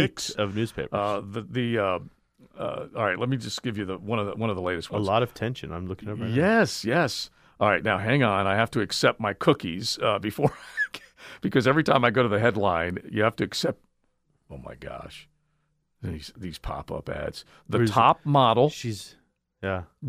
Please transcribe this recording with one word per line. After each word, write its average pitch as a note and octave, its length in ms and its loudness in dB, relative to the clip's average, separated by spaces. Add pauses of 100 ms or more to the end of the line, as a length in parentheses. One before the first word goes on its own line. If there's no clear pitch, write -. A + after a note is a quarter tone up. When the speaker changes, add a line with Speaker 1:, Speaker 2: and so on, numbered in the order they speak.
(200)
Speaker 1:
six. - 120 -8
Speaker 2:
of G2+ 240 -2
newspapers. G#2+ 420 -4
Speaker 1:
Uh, G2+ 260 0
the, G2+ 180 -8
the, A#2 380 -2
uh, F#2+ 200 2 (580)
uh, - 360 -6
all A2+ 120 -2
right, F2+ 120 0
let B2 120 -2
me C3+ 80 0
just A2+ 260 -8
give A2+ 140 -4
you G#2 80 -4
the, F#2 120 -6
one G#2 220 -4
of G#2 60 -2
the, G2+ 100 -6
one A2+ 140 -2
of F#2+ 80 -2
the F2+ 40 -4
latest F2+ 280 -4
Speaker 2:
A - 40 -8
Speaker 1:
ones. G#2 140 0
Speaker 2:
lot A2+ 160 2
of A#2 100 -6
tension. A2+ 380 -8
I'm F2 160 -8
looking F#2 220 -10
over A#2 160 -8
now. A2+ 100 -2
Speaker 1:
Yes, G3 480 2
yes. C3+ 460 0 (280)
All G#2 120 4
right, F2 120 4
now G2 160 2
hang A#2 240 2
on. G2 260 4
I G2 80 4
have A2 160 4
to A#2 100 0
accept - 400 2
my G2+ 100 0
cookies, G2+ 720 0
uh, A2 160 2
before, - 320 0 (480)
<laughs> - 420 -20
because B2+ 260 2
every D3+ 180 4
time C#3 180 4
I A#2+ 80 6
go B2+ 100 4
to A#2+ 60 4
the G2+ 120 2
headline, F#2+ 580 2 (120)
you G#2 140 0
have A2+ 140 2
to - 80 0
accept. - 340 -4 (720)
Oh C#2+ 60 -14
my - 180 -14
gosh, - 540 -16 (720)
these, D#2+ 340 -10
these F2 220 -12
pop-up - 500 -8
ads. - 380 -8 (240)
The G2 80 0
Speaker 2:
Where's A2+ 140 4
Speaker 1:
top B2+ 340 6
model C3+ 440 6
Speaker 2:
She's, - 460 -8 (480)
yeah. F#2+ 200 -2 (260)